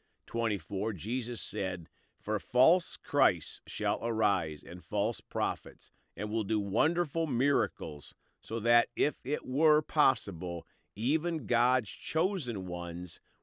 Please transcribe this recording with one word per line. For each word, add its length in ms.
Twenty-four, 680
Jesus 480
said, 480
"For 200
false 580
Christs 680
shall 400
arise 580
and 220
false 340
prophets, 720
and 140
will 140
do 160
wonderful 640
miracles, 880
so 200
that, 360
if 280
it 220
were 360
possible, 840
even 520
God's 420
chosen 760
ones 540